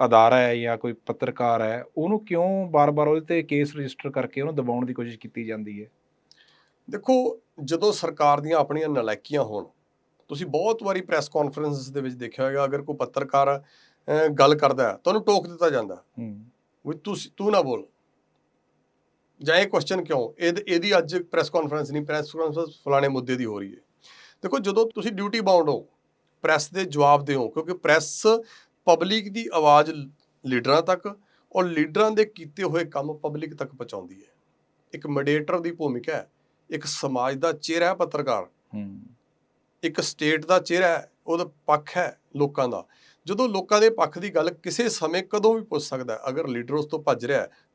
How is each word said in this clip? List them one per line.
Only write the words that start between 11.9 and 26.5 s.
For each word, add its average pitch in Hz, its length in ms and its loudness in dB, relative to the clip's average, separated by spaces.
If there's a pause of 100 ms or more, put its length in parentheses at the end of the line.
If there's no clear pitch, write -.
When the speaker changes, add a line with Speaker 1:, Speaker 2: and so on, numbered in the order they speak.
Speaker 2:
ਦੇ 139 100 -6
ਵਿੱਚ 127 140 -6
ਦੇਖਿਆ 123 300 -6
ਹੋਵੇਗਾ, 139 200 0
ਅਗਰ 143 180 -2
ਕੋਈ 147 140 -8
ਪੱਤਰਕਾਰ, 139 680 0
ਅਹ, - 680 -2
ਗੱਲ 147 260 6
ਕਰਦਾ 135 300 2
ਹੈ, 104 80 0
ਤਾਂ 175 200 0
ਉਹਨੂੰ 208 120 0
ਟੋਕ 196 220 4
ਦਿੱਤਾ 170 240 2
ਜਾਂਦਾ। 104 340 -4 (140)
Speaker 1:
ਹੂੰ। 110 260 -12 (420)
Speaker 2:
ਵੀ 156 180 -8
ਤੁਸੀਂ, 202 320 -8
ਤੂੰ 208 160 0
ਨਾ 190 100 6
ਬੋਲ, 120 240 -2 (1600)
ਜਾਂ 160 140 2
ਇਹ 196 100 4
ਕੁਐਸਚਨ 185 380 -2
ਕਿਉਂ, 135 340 -2
ਇਹਦ-, 170 300 0
ਇਹਦੀ 180 300 2
ਅੱਜ 160 180 -2
ਪ੍ਰੈਸ 165 340 -2
ਕਾਨਫਰੰਸ 151 400 -2
ਨਹੀਂ, 147 140 -4
ਪ੍ਰੈਸ 151 280 -4
ਕਾਨਫਰੰਸ 160 360 -4 (160)
ਫਲਾਣੇ 139 240 2
ਮੁੱਦੇ 127 280 -4
ਦੀ 123 80 -4
ਹੋ 104 160 -6
ਰਹੀ 98 100 -10
ਹੈ। - 100 -20 (640)
ਦੇਖੋ, 196 160 -2
ਜਦੋਂ 214 360 2
ਤੁਸੀਂ 214 180 -6
ਡਿਊਟੀ 208 280 -6
ਬਾਉਂਡ 180 280 4
ਹੋ, 92 200 -2 (540)
ਪ੍ਰੈਸ 156 280 2